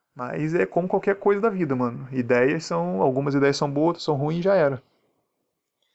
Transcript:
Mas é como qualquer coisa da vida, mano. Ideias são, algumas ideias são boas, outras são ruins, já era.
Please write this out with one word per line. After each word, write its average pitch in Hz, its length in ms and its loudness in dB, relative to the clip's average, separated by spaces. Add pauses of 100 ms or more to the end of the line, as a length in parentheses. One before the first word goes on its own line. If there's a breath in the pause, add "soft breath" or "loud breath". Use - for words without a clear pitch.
(160)
Mas 151 400 -6
é 185 100 2
como 180 220 -2
qualquer 196 280 0
coisa 202 260 0
da 226 80 2
vida, 175 260 -2
mano. 127 360 -4
Ideias 127 540 2
são, 180 360 -2
algumas 139 340 0
ideias 139 220 2
são 147 120 -2
boas, 143 180 0
outras 170 180 -4
são 151 100 0
ruins, 156 280 -2
já 190 120 2
era. 139 260 2 (1120)